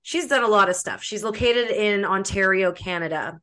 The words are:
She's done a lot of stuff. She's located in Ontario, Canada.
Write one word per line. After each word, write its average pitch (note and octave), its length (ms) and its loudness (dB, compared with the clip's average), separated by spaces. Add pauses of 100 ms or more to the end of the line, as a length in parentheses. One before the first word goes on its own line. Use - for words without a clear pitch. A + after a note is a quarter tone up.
She's D#4+ 260 -4
done C4 160 2
a A3+ 40 2
lot G3+ 200 6
of F3+ 80 0
stuff. - 260 -8
She's G#3 220 -8
located A#3 460 0
in G#3 340 0
Ontario, F#3+ 680 2
Canada. E3 720 -6